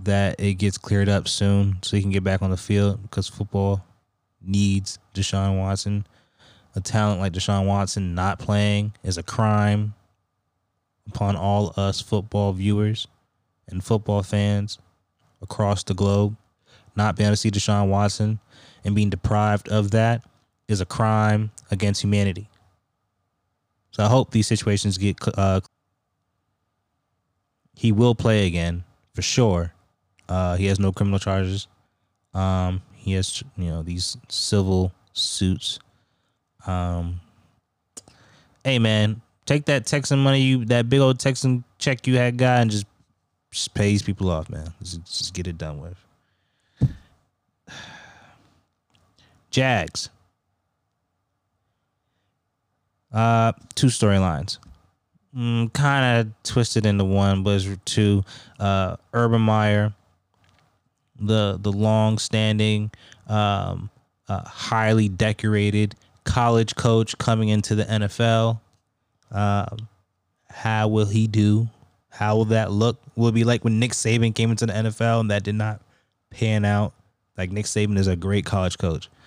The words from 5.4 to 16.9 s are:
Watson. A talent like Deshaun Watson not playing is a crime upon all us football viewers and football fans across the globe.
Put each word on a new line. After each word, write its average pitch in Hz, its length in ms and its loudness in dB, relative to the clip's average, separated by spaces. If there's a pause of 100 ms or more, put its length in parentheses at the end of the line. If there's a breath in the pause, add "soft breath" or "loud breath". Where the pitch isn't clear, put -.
Watson. 98 480 -4 (680 soft breath)
A 98 60 -4
talent 104 400 0
like 95 120 -2
Deshaun 98 340 0
Watson 98 480 -2
not 92 240 -2
playing 104 540 0 (100)
is 90 160 -4
a 87 40 -8
crime 104 720 0 (1120)
upon 101 280 -2
all 101 400 0
us 98 240 -2
football 101 520 -2
viewers 104 560 -2 (580)
and 92 160 -8
football 104 400 0
fans 104 560 -2 (640)
across 101 400 -2
the - 120 -4
globe. 101 420 0 (580 soft breath)